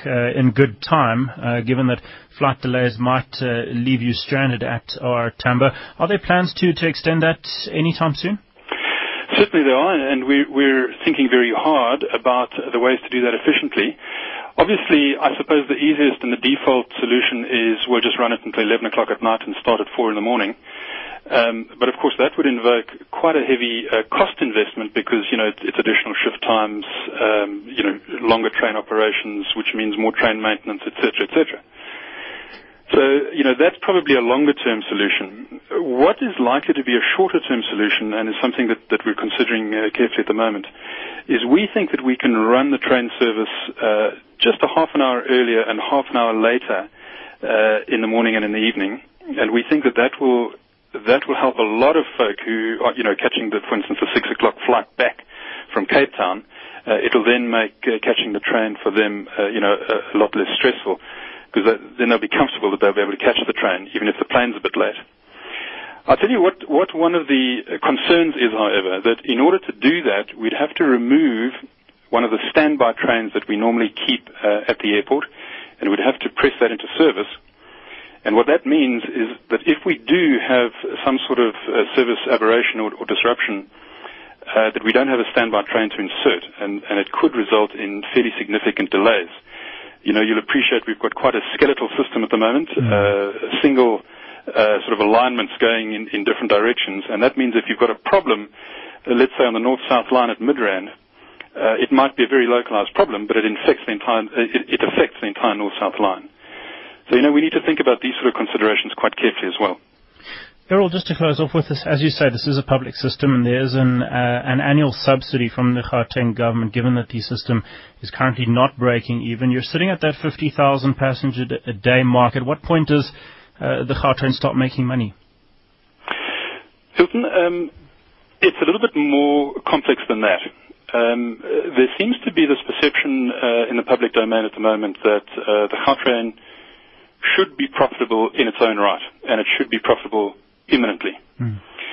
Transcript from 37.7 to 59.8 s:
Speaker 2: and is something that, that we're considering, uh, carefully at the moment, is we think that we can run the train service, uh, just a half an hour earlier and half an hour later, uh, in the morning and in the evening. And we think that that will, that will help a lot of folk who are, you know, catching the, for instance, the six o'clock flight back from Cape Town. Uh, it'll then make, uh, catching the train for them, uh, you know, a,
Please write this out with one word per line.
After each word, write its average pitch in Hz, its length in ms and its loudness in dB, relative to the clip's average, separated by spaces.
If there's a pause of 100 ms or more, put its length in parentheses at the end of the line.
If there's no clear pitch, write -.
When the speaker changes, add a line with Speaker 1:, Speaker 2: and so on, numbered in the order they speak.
Speaker 2:
and 110 160 -2
is 107 80 -8
something 123 320 0
that, 113 80 -2 (100)
that 107 140 0
we're 107 160 -2
considering, 113 560 -2
uh, 110 160 -2
carefully 113 320 0
at - 80 0
the - 20 2
moment, 110 320 -2 (600)
is 120 160 0
we 160 300 4
think 190 180 0
that - 80 -2
we 127 160 0
can 127 160 0
run 120 400 4
the 127 80 0
train 123 400 0
service, 110 320 0 (240)
uh, 107 400 0 (240)
just - 240 2
a 151 80 2
half 160 240 0
an 147 60 2
hour 127 260 2
earlier 120 400 4
and 113 160 -2
half 139 260 -2
an - 60 -4
hour 117 160 2
later, 110 560 0 (560)
uh, 110 480 2
in 123 80 0
the 110 80 -2
morning 113 300 2
and 107 80 -2
in 104 100 -2
the 110 80 0
evening. 110 400 -2 (320)
And 113 160 0
we 117 160 0
think 151 160 2
that 120 160 2
that 123 240 2
will, 123 320 2 (400)
that 120 320 0
will 139 80 -2
help 131 240 0
a 110 80 2
lot 131 320 2
of 139 60 0 (120)
folk 104 220 0
who 113 480 -4
are, - 80 -2
you 127 80 -4
know, 104 160 0
catching 113 320 -4
the, 107 160 -2
for - 80 -2
instance, 101 240 -4
the - 160 -2
six - 160 -2
o'clock - 240 0 (100)
flight 120 300 2
back - 320 -2 (460)
from 98 120 0
Cape - 300 2
Town. 98 300 -4 (420)
Uh, 107 160 2
it'll 117 240 2
then 120 240 2
make, 113 320 0
uh, 113 160 0
catching - 320 -2
the 101 80 -4
train 110 420 -2
for 98 140 0
them, 104 320 0 (100)
uh, 101 140 0
you 113 80 -4
know, 101 160 2
a, - 400 -4